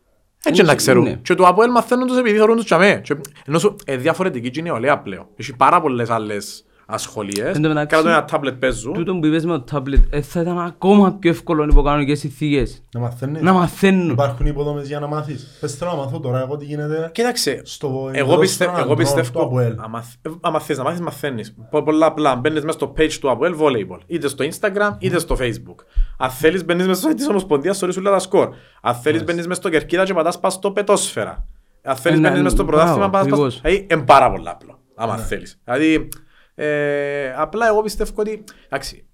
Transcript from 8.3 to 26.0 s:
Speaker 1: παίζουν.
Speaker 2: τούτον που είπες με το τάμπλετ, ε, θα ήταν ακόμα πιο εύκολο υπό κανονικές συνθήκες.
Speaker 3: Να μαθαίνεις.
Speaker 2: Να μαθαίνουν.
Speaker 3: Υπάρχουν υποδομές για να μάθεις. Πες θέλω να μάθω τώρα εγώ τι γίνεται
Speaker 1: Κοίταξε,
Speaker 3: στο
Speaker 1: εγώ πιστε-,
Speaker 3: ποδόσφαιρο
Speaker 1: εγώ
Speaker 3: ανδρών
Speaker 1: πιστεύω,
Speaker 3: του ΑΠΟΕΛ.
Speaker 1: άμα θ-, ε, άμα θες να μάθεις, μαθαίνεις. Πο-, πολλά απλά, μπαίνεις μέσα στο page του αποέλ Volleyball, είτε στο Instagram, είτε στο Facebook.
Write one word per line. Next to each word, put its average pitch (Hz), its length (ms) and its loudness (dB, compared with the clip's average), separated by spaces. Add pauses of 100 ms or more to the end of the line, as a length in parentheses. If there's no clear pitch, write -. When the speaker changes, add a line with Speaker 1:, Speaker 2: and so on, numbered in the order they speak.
Speaker 1:
παίζουν. 127 340 -2
Speaker 2:
τούτον 180 260 -4
που 151 60 -2
είπες 156 200 0
με 175 80 -2
το 147 80 -4
τάμπλετ, 139 420 2 (100)
ε, 147 80 -2
θα 170 200 -6
ήταν 175 180 -2
ακόμα 185 540 4
πιο 190 160 0
εύκολο 156 340 0
υπό 147 180 8
κανονικές 147 380 2
συνθήκες. 143 640 -2 (100)
Speaker 3:
Να 120 60 -6
μαθαίνεις. 131 420 -6
Speaker 2:
Να 175 120 6
μαθαίνουν. 185 560 2
Speaker 3:
Υπάρχουν 135 360 0
υποδομές 147 420 -4
για 147 120 -6
να 147 80 -6
μάθεις. 151 540 -8
Πες 147 140 -6
θέλω 175 160 -6
να 170 60 -4
μάθω 139 220 -6
τώρα 127 220 -4
εγώ 131 160 -6
τι 143 80 -12
γίνεται 151 480 -6
Speaker 1:
Κοίταξε, 233 520 -2
Speaker 3:
στο 131 480 -6
Speaker 1:
εγώ 139 240 4
πιστε-, 180 280 2
Speaker 3:
ποδόσφαιρο 175 60 0
Speaker 1:
εγώ 175 80 -2
Speaker 3:
ανδρών 135 180 0
Speaker 1:
πιστεύω, 139 340 0
Speaker 3:
του 165 140 -2
ΑΠΟΕΛ. 120 340 0
Speaker 1:
άμα 113 220 -10
θ-, - 260 -20
ε, - 20 -8 (120)
άμα 160 180 -2
θες 143 180 -4
να 131 60 -6
μάθεις, 165 160 -2
μαθαίνεις. 139 560 -8 (140)
Πο-, 151 140 0
πολλά 156 220 4
απλά, 151 300 2
μπαίνεις 147 280 -2
μέσα 156 140 -4
στο - 200 -4
page 156 160 2
του - 160 -2
αποέλ 139 300 0
Volleyball, 104 480 0
είτε 151 200 -4
στο 127 240 -4
Instagram, 202 480 -2
είτε 123 200 -2
στο 131 200 -2
Facebook. 117 360 -6 (420)